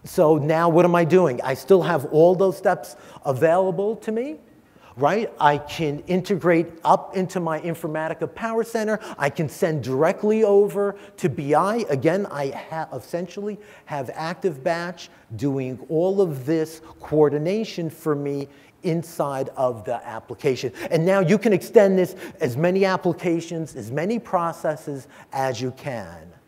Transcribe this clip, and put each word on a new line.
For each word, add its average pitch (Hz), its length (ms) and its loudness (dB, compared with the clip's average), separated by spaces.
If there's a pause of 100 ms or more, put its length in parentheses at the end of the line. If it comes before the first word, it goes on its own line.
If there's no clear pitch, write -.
So 160 340 4
now 160 320 2
what 170 160 6
am 175 100 4
I 175 100 4
doing? 156 380 4
I 131 100 -2
still 185 300 4
have 151 220 0
all 165 300 6
those 185 220 2
steps - 380 -2 (300)
available 180 720 2
to 214 140 -8
me, 269 260 -6 (580)
right? 170 440 0
I 147 180 4
can 147 440 -4
integrate 175 680 2 (160)
up 175 340 2
into 185 220 -4
my 160 220 -4
Informatica 160 680 -6
PowerCenter. 220 760 -4 (160)
I 143 140 0
can 156 180 -4
send 160 340 -2
directly 190 600 0
over 202 520 2 (220)
to 180 120 0
B 143 260 -2
I. 196 220 4 (120)
Again, 160 380 0
I 139 220 -6
ha-, 156 440 -10
essentially 185 640 -10 (280)
have 135 280 -8
Active 160 500 -6
Batch 175 460 -4 (260)
doing 131 540 -4
all 185 320 0
of 143 240 -2
this 160 360 -2 (180)
coordination 156 880 0
for 156 240 -4
me 143 340 -4 (360)
inside 156 720 -4
of 123 300 -2
the 117 200 -6
application. 117 680 -4 (180)
And 165 140 2
now 196 160 4
you 185 160 4
can 214 160 2
extend 196 440 6
this 180 200 0 (240)
as 127 160 -2
many 185 260 2
applications, 170 920 -2
as 110 120 -10
many 180 300 -4
processes 160 880 -4 (240)
as 131 300 -2
you 127 100 -4
can. 90 560 -12 (200)